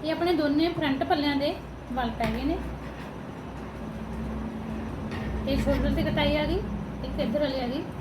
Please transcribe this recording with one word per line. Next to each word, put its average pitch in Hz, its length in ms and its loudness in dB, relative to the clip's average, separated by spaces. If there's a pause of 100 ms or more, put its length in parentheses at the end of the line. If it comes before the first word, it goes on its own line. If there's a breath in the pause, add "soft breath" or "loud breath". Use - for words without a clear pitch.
(140)
ਆਪਣੇ 339 200 4
ਦੋਨੇ 302 360 4
ਫਰੰਟ 277 340 2
ਪੱਲਿਆਂ 294 320 4
ਦੇ 285 180 2 (400)
ਵਲ 247 240 0
ਪੈ 233 140 2
ਗਏ 240 120 -2
ਨੇ। 320 140 2 (3000)
ਇਹ 269 160 2
ਸ਼ੋਲਡਰ 277 320 4
ਤੇ 330 80 2
ਕਟਾਈ 294 340 4
ਆ 294 80 4
ਗਈ, 339 140 2 (440)
ਇੱਕ - 160 -4
ਇੱਧਰ 254 200 2
ਵਾਲੀ 269 200 2
ਆ 247 80 -2
ਗਈ। 285 160 -2 (180)